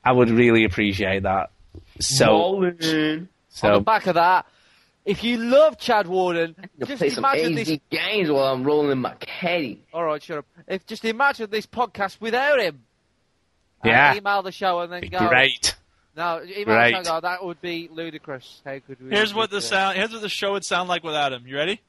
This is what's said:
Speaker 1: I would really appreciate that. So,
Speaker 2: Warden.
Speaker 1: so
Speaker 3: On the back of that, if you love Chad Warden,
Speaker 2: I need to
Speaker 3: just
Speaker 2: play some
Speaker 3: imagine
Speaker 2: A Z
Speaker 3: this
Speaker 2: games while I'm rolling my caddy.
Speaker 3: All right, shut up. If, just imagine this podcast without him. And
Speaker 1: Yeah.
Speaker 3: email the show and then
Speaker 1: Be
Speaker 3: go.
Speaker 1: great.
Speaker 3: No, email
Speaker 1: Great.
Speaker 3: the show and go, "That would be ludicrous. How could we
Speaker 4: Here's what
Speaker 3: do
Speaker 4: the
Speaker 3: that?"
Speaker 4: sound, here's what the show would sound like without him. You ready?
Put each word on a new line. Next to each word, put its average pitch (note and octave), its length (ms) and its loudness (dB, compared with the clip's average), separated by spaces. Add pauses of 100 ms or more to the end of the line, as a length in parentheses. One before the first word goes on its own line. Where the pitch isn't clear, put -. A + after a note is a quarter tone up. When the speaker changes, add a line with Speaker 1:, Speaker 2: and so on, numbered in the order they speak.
Speaker 1:
I B2+ 80 4
would B2 180 6
really A2+ 340 6
appreciate G2 600 0
that. F#2+ 260 -2 (500)
So, C3+ 520 4
Speaker 2:
Warden. E3 760 -2 (200)
Speaker 1:
so - 200 -2
Speaker 3:
On G#3 60 6
the G3+ 60 4
back G#3 260 2
of F3+ 80 0
that, E3+ 320 4 (580)
if G3+ 200 -4
you A#3+ 140 0
love B3+ 400 4
Chad G#3+ 280 0
Warden, E3+ 500 0
Speaker 2:
I F#3+ 60 -20
need - 60 -20 (120)
to B3 60 -4
Speaker 3:
just C4+ 120 -10
Speaker 2:
play - 120 2
some - 140 -6
Speaker 3:
imagine C4+ 340 0
Speaker 2:
A A3+ 60 -4
Z D#3 160 -4 (100)
Speaker 3:
this D#3+ 100 -4
Speaker 2:
games F#3 300 0
while C#3 240 2
I'm B2+ 100 -4
rolling D3 360 2
my A#2 140 -6
caddy. E3+ 680 -6 (100)
Speaker 3:
All E3+ 120 -4
right, D3+ 180 -4
shut D#3+ 160 -10
up. C#3+ 60 -12 (240)
If, F#3+ 180 -8
just - 180 -14
imagine A3+ 460 -2
this G#3+ 160 -6
podcast G3+ 540 -6
without B3+ 400 0
him. D3 240 -4 (1000)
And A2+ 80 2
Speaker 1:
Yeah. C3+ 240 6
Speaker 3:
email G3+ 280 -2
the F3+ 100 -8
show F3+ 280 -2
and F3 120 -8
then F3+ 100 -12
Speaker 1:
Be - 60 -12
Speaker 3:
go. F3+ 200 0
Speaker 1:
great. C3 460 2 (420)
Speaker 3:
No, E3 280 -4
email F#3+ 200 -10
Speaker 1:
Great. - 0 -
Speaker 3:
the A#2+ 280 4
show F#3+ 60 -2
and F3 80 -6
go, E3 140 -2
"That F3+ 240 -6
would F3 160 -10
be E3+ 320 -8
ludicrous. D#3 720 -14
How C#3 140 -12
could C3+ 240 -20
we C3 80 -18
Speaker 4:
Here's G#3 240 0
what A3 160 -2
Speaker 3:
do G3+ 60 -8
Speaker 4:
the G3+ 40 -4
Speaker 3:
that?" - 60 -6
Speaker 4:
sound, G3 320 0
here's A3 140 -2
what A3 100 -12
the G#3 60 -8
show G3 240 -4
would G3 120 -6
sound F3+ 240 -2
like F3 140 -4
without D3+ 300 -2
him. A#2+ 140 -12
You C3 100 -10
ready? E3+ 320 -4